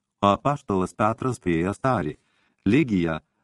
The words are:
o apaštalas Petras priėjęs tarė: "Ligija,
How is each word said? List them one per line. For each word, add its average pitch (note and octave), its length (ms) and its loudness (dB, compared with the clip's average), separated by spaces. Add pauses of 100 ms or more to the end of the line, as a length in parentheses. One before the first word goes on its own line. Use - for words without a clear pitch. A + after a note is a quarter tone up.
(260)
o G2+ 80 6
apaštalas G2 640 -2
Petras A#2+ 460 -2
priėjęs F2 420 0
tarė: G2 300 -2 (500)
"Ligija, G2 540 0 (240)